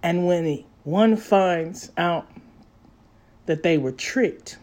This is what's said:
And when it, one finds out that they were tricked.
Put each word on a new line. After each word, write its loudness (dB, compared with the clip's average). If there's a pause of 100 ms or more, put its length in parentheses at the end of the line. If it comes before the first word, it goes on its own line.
And 0
when 2
it, -4 (200)
one 4
finds 0
out -2 (1160)
that -2
they 2
were -2
tricked. -4